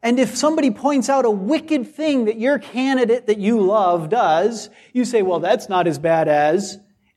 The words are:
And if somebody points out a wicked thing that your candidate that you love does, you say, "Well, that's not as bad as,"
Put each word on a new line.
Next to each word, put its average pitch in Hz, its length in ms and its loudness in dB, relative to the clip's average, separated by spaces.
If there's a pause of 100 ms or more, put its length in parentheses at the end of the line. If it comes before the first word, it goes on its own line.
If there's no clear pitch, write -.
And 240 200 0
if 233 160 0
somebody 302 340 0
points 269 380 -2
out 269 160 2
a 233 60 2
wicked 254 580 -2
thing 285 380 -2
that 226 120 -2
your 254 220 0
candidate 254 680 -2
that 214 120 0
you 214 220 2
love 180 480 2
does, 202 640 0 (220)
you 247 120 0
say, 214 180 0
"Well, 180 180 0
that's 196 280 -2
not 180 200 0
as 147 100 -4
bad 160 300 0
as," 151 500 0 (380)